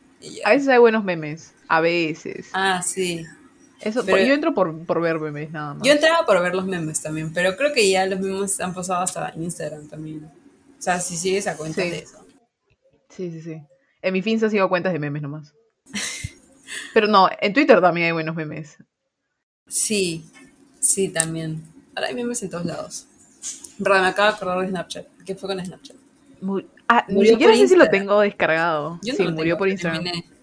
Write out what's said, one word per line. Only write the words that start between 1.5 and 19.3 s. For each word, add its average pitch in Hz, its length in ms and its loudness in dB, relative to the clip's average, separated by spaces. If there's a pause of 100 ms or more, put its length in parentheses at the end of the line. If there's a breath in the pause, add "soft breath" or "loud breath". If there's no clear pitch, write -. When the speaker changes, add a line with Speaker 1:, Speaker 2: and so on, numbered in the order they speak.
Speaker 2:
a 165 140 2
veces. 165 720 -2
Speaker 1:
Ah, 190 280 0
sí. 175 420 -4 (560)
Speaker 2:
Eso, 214 240 -4
Speaker 1:
Pero 190 140 4
Speaker 2:
yo 233 160 4
entro 302 220 0
por, 165 320 -2
por 165 140 0
ver 165 180 0
memes, 151 320 -8
nada 147 240 -10
más. 147 100 -6
Speaker 1:
yo 277 80 6
entraba 320 320 4
por 190 160 4
ver 180 140 0
los 190 100 -2
memes 165 360 -6
también, 156 300 -8
pero 180 240 0
creo 285 180 0
que 226 140 4
ya 190 200 2
los 190 120 -4
memes 196 400 -4
han 185 140 -6
pasado 180 300 -4
hasta 165 320 -6
Instagram 156 520 -10
también. 156 380 -14
O - 560 -20
sea, 180 180 -2
si 175 160 -8
sigues 185 300 -2
a 175 100 -4
cuentas 160 300 -6
Speaker 2:
Sí. 175 60 -4
Speaker 1:
de 170 80 -6
eso. - 260 -20 (840)
Speaker 2:
Sí, 180 220 -10
sí, 165 100 -12
sí. 160 200 -12 (400)
En 190 120 0
mi 190 100 0
Finsta 220 260 2
sigo 202 200 4
cuentas 185 240 0
de 156 60 -2
memes 147 220 -4
nomás. 147 320 -10 (400)
Speaker 1:
<laughs> - 1000 -12
Speaker 2:
Pero 208 140 4
no, 196 220 8 (100)
en 202 140 0
Twitter 269 280 6
también 170 260 2
hay 165 60 2
buenos 160 220 -4
memes. 156 420 -10 (880)